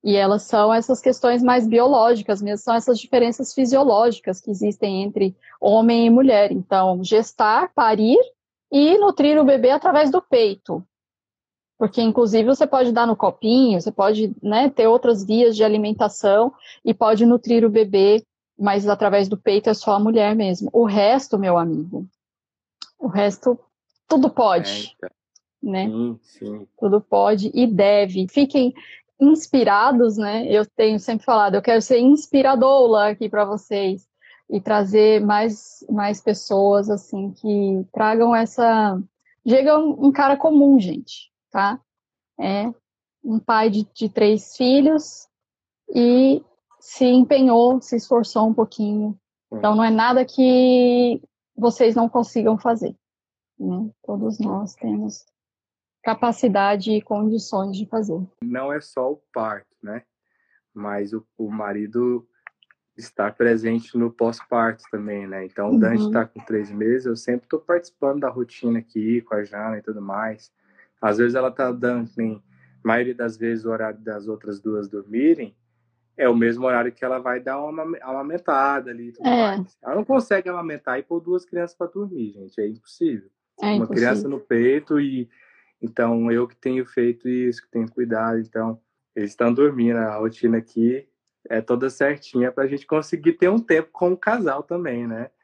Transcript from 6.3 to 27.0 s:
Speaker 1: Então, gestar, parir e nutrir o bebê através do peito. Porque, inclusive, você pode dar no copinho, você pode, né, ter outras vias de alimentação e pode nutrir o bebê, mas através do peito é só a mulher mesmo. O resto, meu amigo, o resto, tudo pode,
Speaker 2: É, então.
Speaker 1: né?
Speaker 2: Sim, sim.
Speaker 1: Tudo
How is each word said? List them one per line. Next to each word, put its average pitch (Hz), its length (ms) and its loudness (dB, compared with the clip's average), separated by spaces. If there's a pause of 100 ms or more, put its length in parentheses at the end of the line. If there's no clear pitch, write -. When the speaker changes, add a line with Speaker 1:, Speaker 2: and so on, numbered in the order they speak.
Speaker 1:
Então, 185 520 0
gestar, 220 720 0
parir 220 420 4 (540)
e 302 260 4
nutrir 302 420 2
o 302 40 4
bebê 262 280 4
através 302 380 2
do 359 120 0
peito. 196 600 0 (960)
Porque, 226 240 -2
inclusive, 220 420 2
você 269 240 2
pode 254 260 2
dar 233 140 2
no 220 80 0
copinho, 220 640 2
você 208 120 -6
pode, 214 500 0
né, 226 280 0
ter 226 180 2
outras 233 380 2
vias 226 300 4
de 214 80 2
alimentação 214 920 0 (300)
e 220 100 0
pode 220 320 2
nutrir 233 400 4
o 226 40 4
bebê, 208 540 4 (340)
mas 202 300 -2
através 202 420 0
do 202 80 -4
peito 208 320 0
é 214 40 2
só 214 200 -2
a 202 60 2
mulher 214 360 2
mesmo. 196 380 -2
O 233 120 4
resto, 208 540 2
meu 180 180 2
amigo, 170 480 -4 (920)
o 320 100 -8
resto, 202 500 0 (500)
tudo 294 220 4
pode, 190 400 0
Speaker 2:
É, - 280 -12
então. - 120 -14 (540)
Speaker 1:
né? 190 240 -4
Speaker 2:
Sim, 226 340 -6
sim. - 460 -16 (100)
Speaker 1:
Tudo 208 240 0